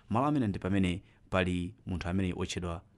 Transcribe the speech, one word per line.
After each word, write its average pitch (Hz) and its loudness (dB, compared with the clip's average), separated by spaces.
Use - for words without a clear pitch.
malo 117 2
amene 147 2
ndi 90 0
pamene 95 0
pali 90 0
munthu 87 -4
amene 92 0
otchedwa, 87 -6